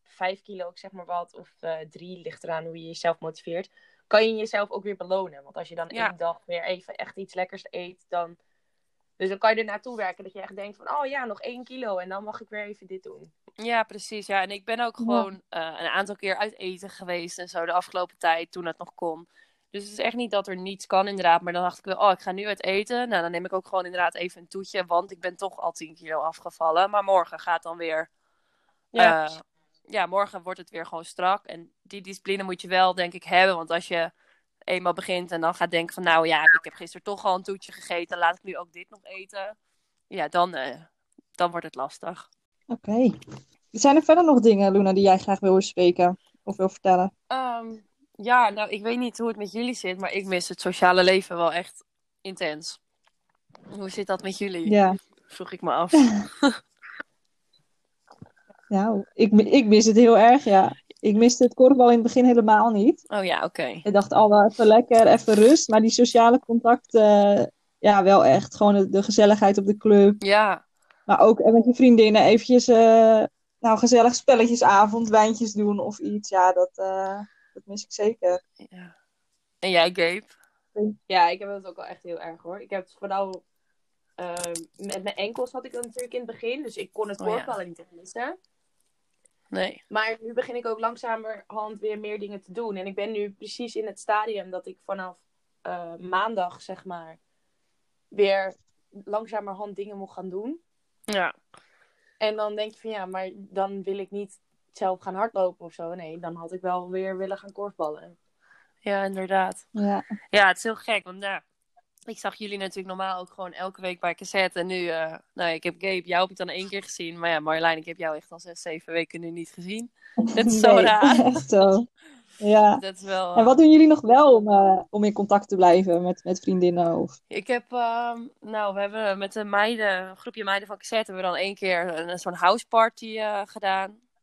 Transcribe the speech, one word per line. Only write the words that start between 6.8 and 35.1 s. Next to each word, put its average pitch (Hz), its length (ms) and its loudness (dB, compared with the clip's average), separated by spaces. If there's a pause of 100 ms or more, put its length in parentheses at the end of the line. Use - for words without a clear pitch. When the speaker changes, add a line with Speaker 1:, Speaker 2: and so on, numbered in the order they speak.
Speaker 1:
echt - 220 -14
iets 190 180 -16
lekkers 185 360 -10
eet, 180 380 -16
dan, 170 280 -10 (800)
dus 190 120 -6
dan 196 100 -10
kan 220 160 0
je - 60 -6
er 226 40 -6
naartoe 214 320 -12
werken 190 280 -10
dat 190 80 -20
je 202 80 -18
echt 190 160 -18
denkt 202 200 -16
van, - 220 -8
"Oh 285 80 -4
ja, 269 180 -10
nog 214 160 -12
één 247 240 -16
kilo 240 340 -10
en 180 100 -12
dan 196 160 -12
mag 214 160 -14
ik 226 80 -20
weer 208 160 -14
even 208 220 -18
dit 185 160 -16
doen." 180 300 -20 (220)
Speaker 2:
Ja, 233 280 -4
precies. 214 440 -16
Ja, 196 160 -4
en 185 80 -10
ik 202 140 -16
ben 226 160 -6
ook 233 180 -8
Speaker 3:
Ja. 240 60 -8
Speaker 2:
gewoon, 220 440 -4
eh, - 120 -10
een 165 280 -8
aantal 196 280 -6
keer 190 200 -6
uit 214 220 -8
eten 185 320 -12
geweest 175 480 -12
en 180 100 -16
zo 170 180 -8
de 170 60 -4
afgelopen 180 460 -6
tijd, 165 340 -4
toen 180 140 -12
het 165 120 -10
nog - 160 -20
kon. 165 340 -10 (420)
Dus 202 120 -14
het 208 100 -20
is 208 60 -12
echt 233 180 -4
niet 240 140 -8
dat 202 180 -4
er 190 80 -10
niets 190 300 -14
kan, 196 220 0
inderdaad. 175 320 0
Maar 175 120 -8
dan 175 100 -6
dacht 180 160 -6
ik - 60 -20
wel, 190 120 -8
"Oh, 202 140 2
ik 180 100 -2
ga 185 120 -8
nu 196 140 -10
uit 208 160 -8
eten. 214 460 -4
Nou, 196 140 -2
dan 170 80 -6
neem 175 140 -8
ik 185 80 -14
ook 185 160 -6
gewoon 185 160 -4
inderdaad 180 300 -4
even 180 260 -12
een 170 80 -20
toetje, 190 380 -8
want 175 240 -2
ik 180 100 -20
ben 180 160 -10
toch 196 240 -12
al 170 120 -6
tien 160 220 -20
kilo 160 260 -10
afgevallen." 165 680 -4
Maar 208 140 -2
morgen 180 340 -2
gaat 165 240 -6
dan 170 140 -14
weer, 160 340 -8 (800)
Speaker 1:
Ja. 165 360 0
Speaker 2:
eh, 156 120 -14 (480)
ja, 196 200 -6
morgen 196 360 -6
wordt 185 160 -14
het 180 120 -20
weer 170 160 -14
gewoon 165 180 -14
strak. 185 420 -6
En 170 260 -20 (100)
die 196 180 -18
discipline 196 420 -10
moet 185 180 -10
je 190 80 -18
wel, 185 260 2
denk 175 180 -6
ik, 180 120 -20
hebben. 185 320 2
Want 165 140 -10
als 170 180 -6
je 170 220 -4 (480)
eenmaal 180 340 -4
begint 180 380 -8